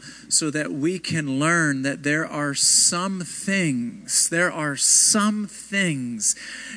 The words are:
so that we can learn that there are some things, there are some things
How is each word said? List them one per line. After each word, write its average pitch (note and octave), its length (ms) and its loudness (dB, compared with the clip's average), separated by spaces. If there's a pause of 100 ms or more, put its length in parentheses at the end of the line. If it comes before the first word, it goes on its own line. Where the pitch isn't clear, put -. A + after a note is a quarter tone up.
(300)
so D#3 220 2
that D3+ 200 -2
we E3 280 -2
can D3+ 400 -2
learn D#3 440 2
that C#3 200 -2
there D3 240 0
are D3 260 -4
some F3+ 680 2
things, C#3+ 1080 0
there E3+ 220 2
are D3+ 240 -4
some G#3 720 4
things C3+ 880 -2 (420)